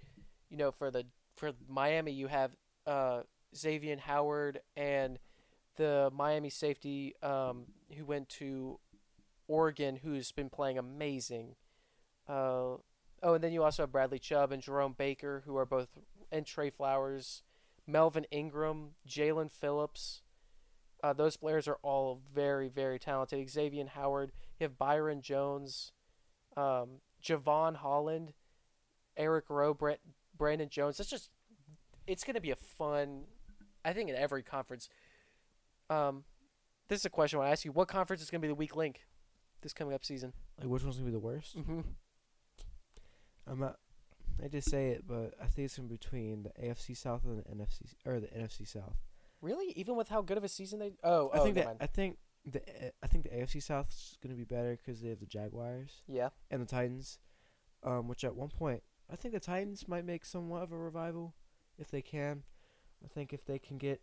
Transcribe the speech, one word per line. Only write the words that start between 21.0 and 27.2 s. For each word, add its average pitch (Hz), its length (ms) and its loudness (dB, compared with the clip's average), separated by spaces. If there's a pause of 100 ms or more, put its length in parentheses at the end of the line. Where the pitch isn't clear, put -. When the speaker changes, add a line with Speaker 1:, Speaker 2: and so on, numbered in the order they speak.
Speaker 1:
Uh, 143 100 4
those 151 240 4
players 156 320 2
are 143 140 2
all 135 380 0 (120)
very, 139 340 2
very 131 320 0
talented. 135 500 -2
Xavier 143 380 0
Howard, 139 440 0 (280)
you 165 60 0
have 131 120 -6
Byron 147 440 4
Jones, 139 720 -2 (640)
um, 131 420 2 (240)